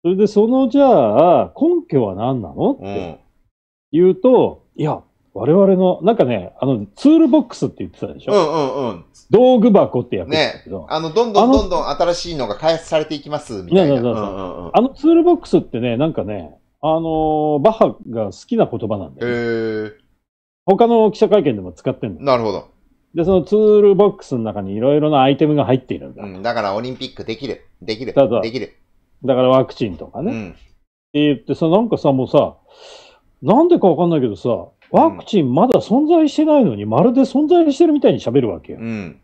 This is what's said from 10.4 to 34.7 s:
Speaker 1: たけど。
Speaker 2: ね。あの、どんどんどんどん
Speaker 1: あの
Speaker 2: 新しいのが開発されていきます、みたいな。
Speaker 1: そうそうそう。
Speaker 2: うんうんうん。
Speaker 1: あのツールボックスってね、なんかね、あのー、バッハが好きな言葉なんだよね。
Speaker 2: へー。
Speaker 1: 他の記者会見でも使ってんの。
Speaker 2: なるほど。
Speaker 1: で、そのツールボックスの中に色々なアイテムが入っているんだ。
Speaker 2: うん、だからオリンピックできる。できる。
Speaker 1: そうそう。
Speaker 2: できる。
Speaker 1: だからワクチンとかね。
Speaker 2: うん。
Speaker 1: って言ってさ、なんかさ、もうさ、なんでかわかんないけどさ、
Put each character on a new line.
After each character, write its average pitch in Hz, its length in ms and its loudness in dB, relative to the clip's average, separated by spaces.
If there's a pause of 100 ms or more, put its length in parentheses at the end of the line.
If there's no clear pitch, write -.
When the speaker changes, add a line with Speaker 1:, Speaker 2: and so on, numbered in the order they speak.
Speaker 1:
た - 100 -20
け - 60 -20
ど。 95 120 -12
Speaker 2:
ね。 - 80 -18
あ 156 100 -4
の、 160 120 -8
ど 226 140 0
ん 220 80 -8
ど 208 140 4
ん 262 40 4
ど 269 120 4
ん - 80 -6
ど 165 80 -2
ん 113 80 -4
Speaker 1:
あ 143 80 -4
の - 40 -14
Speaker 2:
新 175 140 0
し - 200 -8
い - 20 -8
の 123 120 -6
が 104 80 -6
開 160 180 -2
発 160 120 -6
さ 160 140 -2
れ 151 60 -4
て 156 100 -10
い 139 60 -12
き 147 100 -14
ま 147 80 -6
す、 104 240 -12
み 87 80 -6
た 185 120 4
い 147 60 2
な。 139 60 2
Speaker 1:
そ 117 60 -2
う - 20 -4
そ 120 80 -2
う 110 40 -4
そ 107 60 -6
う。 101 40 -4
Speaker 2:
う - 20 -10
ん 95 80 -10
う 92 260 -12
ん 87 40 -12
う - 20 -12
ん。 - 60 -12
Speaker 1:
あ - 80 6
の 262 80 0
ツ 294 180 -4
ー 330 80 4
ル 339 80 2
ボ 339 140 2
ッ - 40 -14
ク - 80 -20
ス 190 80 0
っ - 60 2
て - 160 -10
ね、 117 180 -4
な 151 100 -2
ん 156 60 -6
か 104 100 -6
ね、 95 320 -12 (260)
あ 151 80 -4
の 160 120 -2
ー、 156 600 -2
バ 214 120 2
ッ - 0 -
ハ 156 220 0 (160)
が 113 140 -4
好 92 60 -10
き - 240 -10
な 202 120 2
言 113 200 -8
葉 101 120 -6
な 82 80 -12
ん 67 80 -20
だ 120 120 -8
よ - 0 -
ね。 123 60 -4
Speaker 2:
へ 120 40 -4 (500)
ー。 104 60 -16 (720)
Speaker 1:
他 196 180 4
の 226 240 4
記 - 80 -6
者 214 120 2
会 208 120 4
見 135 140 0
で 98 60 -10
も 90 100 -14
使 - 180 -8
っ 131 100 -8
て 127 80 -8
ん 95 60 -10
の。 78 80 -16
Speaker 2:
な 131 160 2
る 113 60 -2
ほ 104 80 -2
ど。 82 160 -8 (480)
Speaker 1:
で、 165 80 -2
そ 185 80 0
の 180 100 2
ツ 208 140 -4
ー 208 260 4
ル 202 140 4
ボ 202 140 4
ッ 196 80 -6
ク - 80 -20
ス 139 100 -8
の 117 80 -4
中 104 180 -8
に 95 140 -8
色 127 180 0
々 151 160 0
な 143 140 2
ア 135 60 4
イ 139 80 0
テ 156 100 0
ム 151 80 0
が 139 100 0
入 127 120 0
っ 127 40 -6
て - 140 -10
い - 40 -12
る - 100 -18
ん - 60 -20
だ。 101 80 -16
Speaker 2:
う 101 40 -14
ん、 95 160 -14
だ 117 100 -4
か 117 80 -4
ら 98 140 -4
オ 110 60 -4
リ 127 100 -10
ン 123 60 -14
ピ 131 80 -10
ッ 120 100 -16
ク 135 80 -16
で 113 140 -10
き 135 100 -12
る。 - 180 -12 (160)
で 110 160 -8
き 127 80 -12
る。 104 80 -10
Speaker 1:
そ 139 120 2
う 104 40 -4
そ 113 100 -2
う。 - 20 -2
Speaker 2:
で 113 100 -6
き 123 80 -8
る。 - 160 -12 (480)
Speaker 1:
だ 127 100 -2
か 123 80 0
ら 127 80 2
ワ 131 160 4
ク - 80 -20
チ 113 160 -6
ン 85 80 -12
と - 100 -16
か 123 140 -14
ね。 190 100 -6
Speaker 2:
う 117 40 -8
ん。 101 140 -10
Speaker 1:
っ 76 40 -20
て - 60 -20 (540)
言 147 220 2
っ - 40 -14
て - 160 -8
さ、 165 120 -2
な 180 120 2
ん 240 100 -2
か 139 80 -2
さ、 147 140 0
も 131 140 -2
う - 20 -14
さ、 107 300 0 (840)
な 220 220 2
ん 349 60 2
で 339 100 4
か 202 80 2
わ 160 80 4
か 175 100 0
ん 170 40 0
な 160 80 0
い 131 40 0
け 123 60 -2
ど 101 80 -6
さ、 101 320 -6 (240)